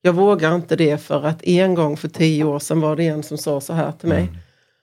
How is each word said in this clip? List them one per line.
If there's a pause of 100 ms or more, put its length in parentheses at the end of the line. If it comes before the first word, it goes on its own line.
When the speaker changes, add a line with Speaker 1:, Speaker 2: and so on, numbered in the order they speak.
Speaker 1:
jag
vågar
inte
det,
för
att
en
gång
för
tio
år
sedan
var
det
en
som
sa
så
här
till
mig.
Speaker 2:
Mm. (480)